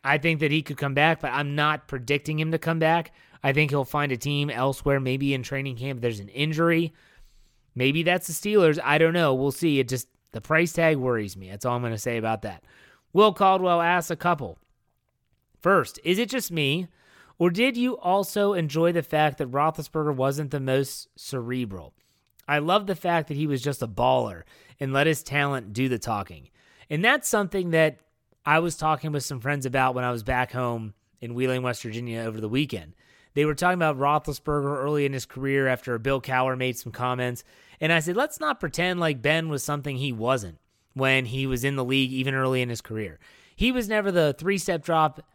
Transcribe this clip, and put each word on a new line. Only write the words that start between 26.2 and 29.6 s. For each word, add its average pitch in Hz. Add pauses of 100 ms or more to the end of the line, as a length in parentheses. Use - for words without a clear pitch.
And 151
that's 254
something 190
that 160 (460)
I 151
was 170
talking 156
with 143
some 135
friends 135